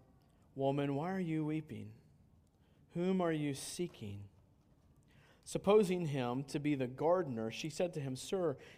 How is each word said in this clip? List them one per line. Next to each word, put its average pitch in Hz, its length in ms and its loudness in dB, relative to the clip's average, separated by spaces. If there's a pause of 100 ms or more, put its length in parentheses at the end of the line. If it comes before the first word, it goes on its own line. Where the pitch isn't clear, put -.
(540)
"Woman, 139 400 0
why 160 180 -2
are 190 80 -2
you 160 240 -2
weeping? 151 460 -6 (1040)
Whom 185 260 2
are 170 120 4
you 147 200 0
seeking?" 123 680 -6 (1200)
Supposing 180 600 4
him 131 380 0
to 156 160 -4
be 147 160 2
the 131 100 0
gardener, 131 640 0
she 131 180 -6
said 170 260 -2
to 156 60 -4
him, 135 140 -2
"Sir, 160 420 0 (220)